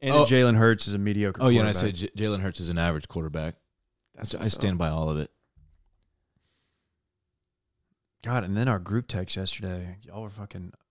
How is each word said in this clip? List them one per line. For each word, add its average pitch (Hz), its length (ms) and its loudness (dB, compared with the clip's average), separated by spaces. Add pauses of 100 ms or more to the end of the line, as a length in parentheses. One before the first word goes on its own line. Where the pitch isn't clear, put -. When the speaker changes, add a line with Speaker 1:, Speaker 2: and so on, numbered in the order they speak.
Speaker 1:
And 139 140 2
Speaker 2:
Oh. 147 80 8
Speaker 1:
Jalen 123 320 6
Hurts 113 320 6
is 101 60 -6
a 101 40 -2
mediocre 101 460 -2
Speaker 2:
Oh, 131 60 4
yeah, 120 100 6
and 110 80 4
I 104 60 2
Speaker 1:
quarterback. 98 240 -2
Speaker 2:
said 98 180 -6
J-, 101 80 -4
Jalen 104 160 -2
Hurts 92 220 -6
is 85 80 -4
an 85 80 -2
average 85 320 -2
quarterback. 78 460 -6 (600)
Speaker 3:
That's - 180 -10
Speaker 2:
I - 40 -8
Speaker 3:
what's 107 160 -2
Speaker 2:
stand 98 220 0
Speaker 3:
up. - 20 -2
Speaker 2:
by 85 100 0
all 78 220 -2
of 76 80 -2
it. 76 120 -6 (3000)
Speaker 1:
God, 120 200 -2
and 95 120 -4
then 117 120 0
our 107 120 0
group 104 280 -4
text 90 280 -6
yesterday, 92 680 -8
y'all 107 180 -14
were 107 80 -12
fucking, 101 440 -14 (160)